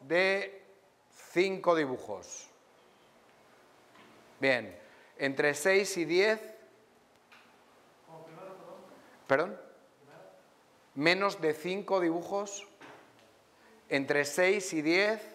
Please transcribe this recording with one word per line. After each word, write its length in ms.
de 680
cinco 460
dibujos? 720
Bien, 380
entre 380
seis 420
y 80
diez. 360
¿Perdón? 320
Menos 440
de 140
cinco 460
dibujos. 680
Entre 360
seis 480
y 100
diez. 400